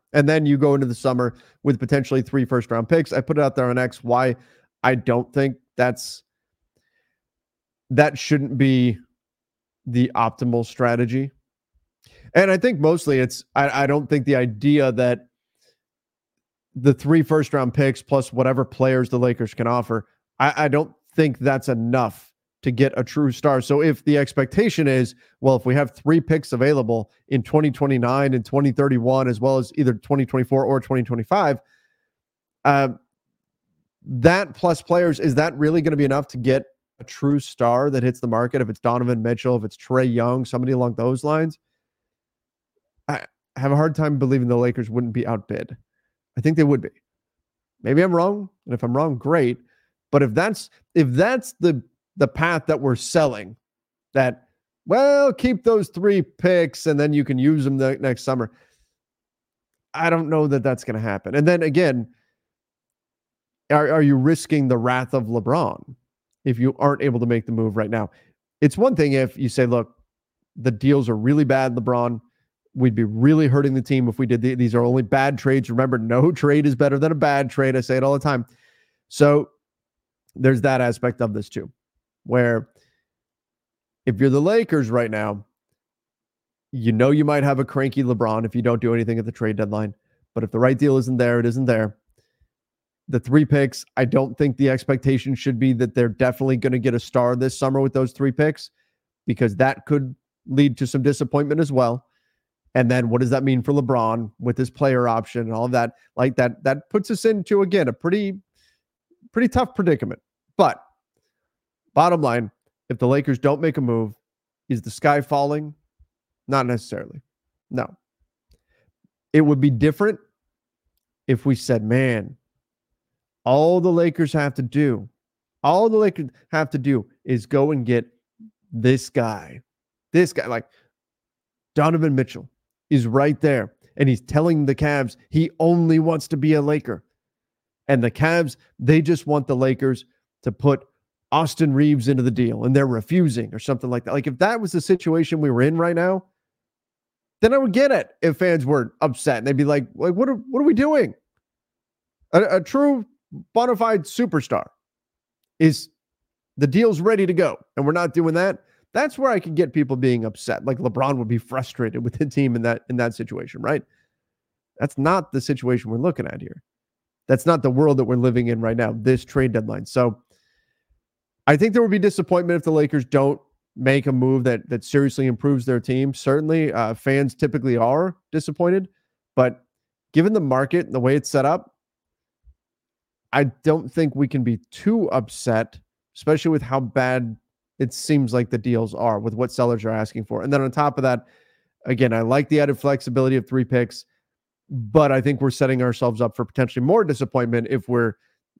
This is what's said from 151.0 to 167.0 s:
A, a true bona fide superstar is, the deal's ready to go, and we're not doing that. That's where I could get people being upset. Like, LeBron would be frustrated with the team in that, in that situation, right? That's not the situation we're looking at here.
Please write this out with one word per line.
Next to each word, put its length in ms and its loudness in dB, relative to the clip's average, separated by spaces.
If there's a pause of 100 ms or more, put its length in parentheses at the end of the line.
A, 100 4 (140)
a 40 2
true 440 0 (480)
bona 220 2
fide 280 0
superstar 640 -4 (920)
is, 300 2 (680)
the 120 2
deal's 320 2
ready 260 2
to 80 -2
go, 240 0 (180)
and 80 -2
we're 60 2
not 240 -2
doing 200 0
that. 280 -2 (300)
That's 260 -4
where 120 0
I 100 0
could 160 -8
get 180 0
people 220 0
being 280 0
upset. 400 -6
Like, 140 -4
LeBron 400 -2
would 100 -4
be 100 0
frustrated 640 -6
with 160 -8
the 60 -2
team 320 0
in 60 -2
that, 260 -2
in 80 -6
that 180 -2
situation, 460 -12
right? 220 -2 (960)
That's 180 -4
not 360 0
the 80 -2
situation 500 -2
we're 80 -4
looking 280 -4
at 140 -12
here. 220 -18 (640)